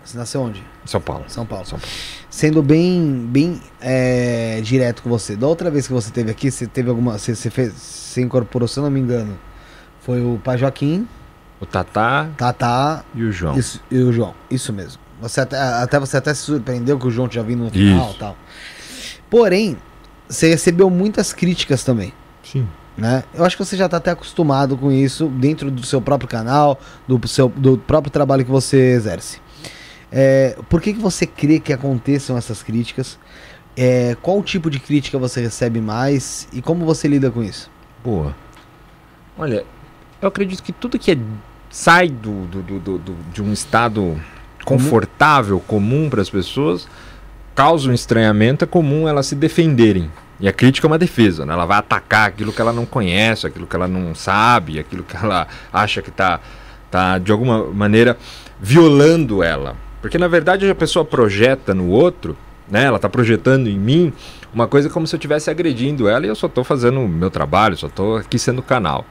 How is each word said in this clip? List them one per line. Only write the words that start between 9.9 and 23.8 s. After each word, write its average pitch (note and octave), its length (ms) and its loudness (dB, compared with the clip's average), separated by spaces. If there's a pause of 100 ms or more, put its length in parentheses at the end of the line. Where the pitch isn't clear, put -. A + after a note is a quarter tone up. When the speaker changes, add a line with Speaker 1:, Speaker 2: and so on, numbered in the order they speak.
Speaker 1:
foi B2 200 -2
o A#2+ 220 -2
Pai B2+ 140 -2
Joaquim. C#3+ 500 -2 (520)
Speaker 2:
O F#2+ 60 -10
Tatá A#2 720 -2
Speaker 1:
Tatá. B2+ 680 -2 (120)
Speaker 2:
e A2+ 80 -4
o A2 80 -2
João. F2 260 -4
Speaker 1:
Isso, - 320 -4
e B2+ 80 -2
o B2 160 2
João, A2+ 220 -2 (140)
isso B2+ 220 -6
mesmo. G#2 300 -12 (180)
Você A2+ 220 -4
até, C3 180 -4
até, B2 400 0
você C#3 180 -4
até C#3+ 140 0
se C#3 100 -4
surpreendeu B2+ 580 -2
que B2 80 -2
o - 20 2
João A#2+ 180 -2
tinha A2+ 160 -6
vindo A#2+ 200 -4
no A2+ 80 -4
final G2 340 4
e G#2 60 -10
Speaker 2:
Isso. - 80 -14
Speaker 1:
tal. G2+ 180 -12 (920)
Porém, G3+ 480 4 (540)
você D#3+ 200 2
recebeu E3+ 420 4
muitas G3 420 0
críticas E3+ 500 0
também. A2+ 300 -2 (300)
Speaker 2:
Sim. B2+ 240 -4 (280)
Speaker 1:
Né? A#2+ 280 -2 (100)
Eu E3 100 0
acho F3+ 140 2
que G3 80 -4
você F#3+ 100 -8
já F#3 140 0